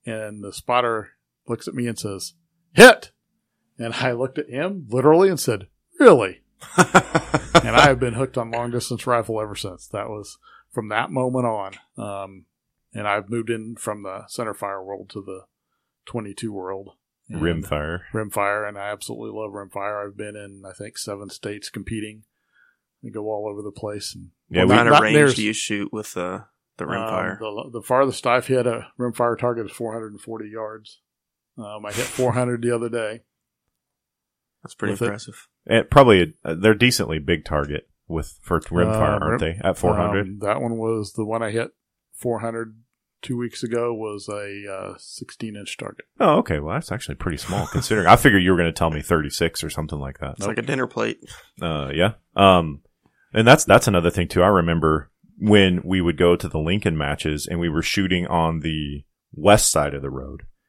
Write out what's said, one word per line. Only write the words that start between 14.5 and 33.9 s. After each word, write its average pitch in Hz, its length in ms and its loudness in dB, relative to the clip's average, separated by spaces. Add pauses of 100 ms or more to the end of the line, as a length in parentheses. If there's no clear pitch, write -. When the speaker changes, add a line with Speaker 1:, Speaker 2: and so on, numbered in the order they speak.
Speaker 1:
fire 98 280 -8
world 98 280 -14
to 104 100 -12
the 95 200 -14 (640)
twenty-two 107 460 -10
world. 95 380 -10 (380)
And 78 140 -8
Speaker 3:
Rimfire. 80 600 -4 (120)
Speaker 1:
Rimfire, 104 520 -4
and 101 120 -12
I 101 120 -10
absolutely 110 480 -12
love 107 140 -10
Rimfire. 101 540 -8
I've 101 100 -18
been 104 200 -12
in, 98 300 -18
I 95 60 -18
think, 107 240 -16
seven 101 320 -10
states 104 400 -12
competing. 107 540 -10 (840)
I 110 60 -14
go 107 180 -10
all 107 220 -6
over 101 100 -12
the 104 120 -12
place. 104 420 -12
And 90 160 -20 (180)
Speaker 3:
Yeah, 87 120 0
Speaker 1:
well, 92 80 4
Speaker 3:
we - 20 -
Speaker 2:
What 120 60 6
kind 120 120 4
Speaker 1:
not, 127 60 8
Speaker 2:
of 147 60 8
Speaker 1:
not - 20 4
Speaker 2:
range 110 140 2
Speaker 1:
near 143 160 6
Speaker 2:
do 120 120 -2
you 107 80 -2
shoot 104 400 -6
with, 107 240 -10
uh, 92 240 -6 (380)
the - 60 -8
Speaker 1:
um, 73 60 -8
Speaker 2:
Rimfire? 95 480 -4
Speaker 1:
the, 110 320 -10 (100)
the - 20 -14
farthest 131 440 0
I've 123 200 2
hit 127 200 0
a 117 200 -4 (120)
Rimfire 120 400 -2
target 117 280 -4
is - 60 -16
four 113 200 -10
hundred 110 200 -12
and 104 100 -20
forty 110 260 -12
yards. 107 520 -14 (580)
Um, 107 260 -14
I 104 80 -10
hit 110 140 -6
four 127 260 0
hundred 123 300 -2
the 120 120 -2
other 117 140 -4
day. 113 360 -8 (1400)